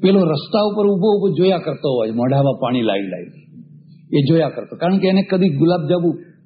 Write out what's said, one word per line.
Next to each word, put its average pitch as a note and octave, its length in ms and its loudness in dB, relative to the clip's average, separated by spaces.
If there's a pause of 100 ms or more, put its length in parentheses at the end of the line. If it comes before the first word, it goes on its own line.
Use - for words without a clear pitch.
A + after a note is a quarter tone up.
પેલો G3 180 4
રસ્તા E3 420 0
ઉપર G#3 260 0
ઊભો G3+ 300 2
ઊભો F#3 200 0
જોયા F3+ 200 2
કરતો D3+ 400 -6
હોય, A2+ 140 -2
મોઢામાં B2+ 420 2
પાણી B2 280 -2
લાવી G2+ 260 -2
લાવી - 500 -14 (600)
એ C#3+ 120 4
જોયા D#3+ 200 2
કરતો, - 260 -12
કારણ F#3 220 0
કે F#3+ 100 0
એને F#3+ 160 2
કદી F#3 260 0
ગુલાબજાંબુ E3 720 0 (260)